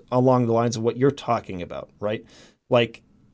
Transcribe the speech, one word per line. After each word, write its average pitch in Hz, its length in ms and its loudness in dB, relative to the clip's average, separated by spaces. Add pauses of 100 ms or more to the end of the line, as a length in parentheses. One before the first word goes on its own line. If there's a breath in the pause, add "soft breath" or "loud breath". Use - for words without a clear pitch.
(100)
along 127 360 4
the 113 60 0
lines 117 240 0
of 110 60 -6
what 113 140 0
you're 135 160 2
talking 104 500 -4
about, 69 280 -12 (100)
right? 104 240 -4 (440 soft breath)
Like, 120 340 0 (320)